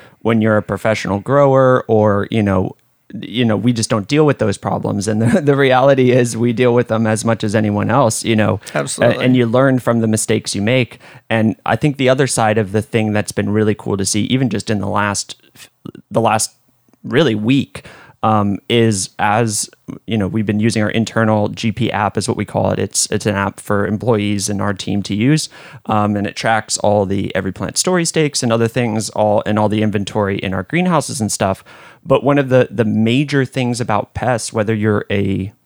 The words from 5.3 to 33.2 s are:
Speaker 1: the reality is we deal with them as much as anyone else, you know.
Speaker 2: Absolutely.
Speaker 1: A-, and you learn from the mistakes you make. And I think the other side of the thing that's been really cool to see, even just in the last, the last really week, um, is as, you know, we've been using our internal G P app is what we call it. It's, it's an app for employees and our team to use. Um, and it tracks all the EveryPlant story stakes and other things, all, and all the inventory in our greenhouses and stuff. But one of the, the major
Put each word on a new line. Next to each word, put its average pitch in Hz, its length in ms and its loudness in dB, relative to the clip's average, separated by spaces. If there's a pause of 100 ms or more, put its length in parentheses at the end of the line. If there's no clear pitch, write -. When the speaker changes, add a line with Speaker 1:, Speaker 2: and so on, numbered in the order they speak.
Speaker 1:
the 143 160 2
reality 131 540 4
is 123 260 2
we 117 160 0
deal 120 220 2
with 123 140 2
them 113 180 0
as 110 180 0
much 113 200 0
as 104 100 -2
anyone 104 380 0
else, 120 320 2
you 113 120 0
know. 104 240 2 (140)
Speaker 2:
Absolutely. 120 440 0
Speaker 1:
A-, - 20 -8
and 127 160 2
you 120 100 4
learn 127 320 2
from 117 220 0
the 113 80 0
mistakes 110 480 -2
you 101 80 -2
make. 123 340 0 (320)
And 110 340 2
I - 120 2
think 139 220 0
the 127 120 2
other 131 160 4
side 110 320 0
of 101 140 -2
the 104 100 0
thing 107 320 -2
that's 101 180 -2
been 101 200 -4
really 107 240 2
cool 104 220 -6
to 98 80 -4
see, 104 180 -2
even 127 260 0
just 101 220 -6
in 104 80 -2
the 98 80 -4
last, 101 520 -2 (720)
the 113 120 2
last 110 340 0 (480)
really 127 320 2
week, 120 500 -2 (380)
um, 104 340 2 (120)
is 113 400 2 (100)
as, 107 500 -2 (380)
you 110 100 -2
know, 95 120 -2
we've 107 160 -2
been 104 160 -2
using 110 200 0
our 104 80 0
internal 110 600 0
G 107 240 -4
P 113 180 -2
app 101 260 -2
is 101 80 -2
what - 120 -4
we 101 80 -4
call 101 260 -2
it. 101 80 -2
It's, - 320 -4
it's - 140 -4
an 104 100 0
app 98 240 -2
for 101 260 -2
employees 104 600 -2
and 101 140 -4
our 101 120 -2
team 98 300 -4
to 98 100 -6
use. 131 360 0 (380)
Um, 104 280 0
and 101 100 -2
it - 120 -8
tracks 113 400 -2
all 104 280 2
the 98 300 -4
EveryPlant 95 400 -6
story 180 300 0
stakes 156 360 -2
and 123 80 0
other 113 200 2
things, 113 400 -2
all, 104 360 0
and 107 140 2
all 107 80 2
the 107 160 0
inventory 101 540 -2
in 92 160 -4
our 95 100 -4
greenhouses 160 560 -2
and 107 140 -2
stuff. 95 320 -2 (400)
But - 180 2
one 139 140 2
of 139 100 0
the, 127 240 4
the 107 140 -2
major 123 580 2